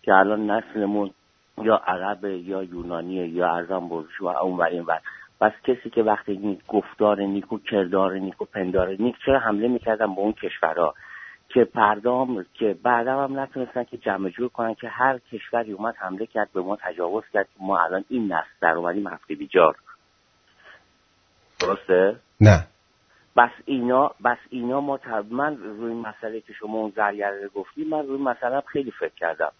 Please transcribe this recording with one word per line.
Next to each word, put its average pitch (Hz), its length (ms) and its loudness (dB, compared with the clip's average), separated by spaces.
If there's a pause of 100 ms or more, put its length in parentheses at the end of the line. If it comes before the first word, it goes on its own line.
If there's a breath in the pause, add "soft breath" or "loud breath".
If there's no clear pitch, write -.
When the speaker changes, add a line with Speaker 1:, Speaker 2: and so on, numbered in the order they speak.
Speaker 1:
که 101 120 6
الان 104 360 4
نسلمون 104 600 -2 (540)
یا 110 120 6 (100)
عربه، 95 520 -4
یا 95 240 -6
یونانیه، 87 640 -6
یا 85 260 2
ارزم 87 340 -4
به 85 60 -8
حضور 80 240 -10
شما 87 200 -4
اون 92 200 -2
ور 85 80 2
این 85 180 -4
ور. 82 160 -2 (400 loud breath)
پس 107 120 4 (120)
کسی 123 260 -2
که 117 120 0
وقتی 107 300 0
این 98 260 -4 (100)
گفتار 104 540 0
نیک 98 300 -4
و 110 60 -6
کردار 95 600 0
نیک 95 240 -6
و - 20 -4
پندار 92 540 -2
نیک، 117 160 0 (120)
چرا 135 120 4
حمله 110 300 0
می‌کردن 110 460 0
به 95 60 -4
اون 104 120 0
کشورها 82 600 -2 (600 loud breath)
که 120 100 8
پردام، 117 800 2 (100)
که 104 300 0
بعدم 123 400 2
هم 135 160 -6
نتونستن 127 440 -6
که 123 120 -14
جمع 98 320 -2
جور 120 200 -6
کنن، 113 260 -4
که 117 140 -14
هر 127 300 0 (140)
کشوری 113 400 -4
اومد 110 260 -6
حمله 95 280 -8
کرد 107 280 -4
به 92 60 -2
ما، 95 220 -4
تجاوز 90 400 -4 (100)
کرد، 101 160 0 (120)
ما 95 240 0
الان 92 240 -4
این 120 160 -4
نسل 82 260 -4 (120)
در 85 60 4
اومدیم 87 380 -2
هفته 82 280 -12
بیجار. 80 420 4 (1800 loud breath)
درسته؟ 95 560 2 (240)
Speaker 2:
نه. 98 260 8 (680 soft breath)
Speaker 1:
بس 120 140 10 (140)
اینا، 127 460 2 (140)
بس 120 140 2 (120)
اینا 123 300 -4
ما 139 180 -4
ت-، 110 340 -6
من 143 240 -2
روی 110 360 -8
این 117 80 -6
مسئله 110 400 -10
که 107 120 -20
شما 107 260 -8
اون 107 180 -4
زرگرده 101 580 -2
گفتی، 101 300 -8
من 151 220 -4
روی 135 160 -6
مسئله 127 400 -2 (100)
خیلی 135 180 -4 (100)
فکر 80 160 -6
کردم. 80 440 -4